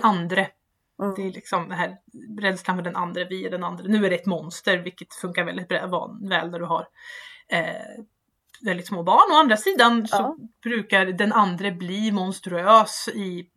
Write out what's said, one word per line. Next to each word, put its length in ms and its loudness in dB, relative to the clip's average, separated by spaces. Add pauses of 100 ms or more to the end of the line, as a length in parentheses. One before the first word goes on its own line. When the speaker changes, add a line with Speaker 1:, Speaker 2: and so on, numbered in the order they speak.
Speaker 1:
andre. 440 2 (540)
Speaker 2:
Mm. 140 -2
Speaker 1:
Det 120 -6
är 40 -4
liksom 380 -6
det 60 -8
här, 220 -4 (440)
rädslan 360 -2
för 60 -6
den 120 -6
andre, 300 -4
vi 200 -8
är 60 -6
den 120 -6
andre. 240 -8
Nu 180 4
är 40 2
det 60 2
ett 100 -8
monster, 520 -2
vilket 360 -12
funkar 300 -6
väldigt 240 -6
bra, 200 -2
van-, 420 -6
väl 220 0
när 80 -8
du 60 -6
har, 220 -2 (600)
eh, 560 -4 (600)
väldigt 220 -2
små 160 -6
barn. 300 8
Å 60 6
andra 180 6
sidan 500 4
så 80 0
Speaker 2:
Ja. 220 0 (260)
Speaker 1:
brukar 420 0
den 280 0
andre 380 2
bli 400 -4
monstruös 1000 2
i, 440 -6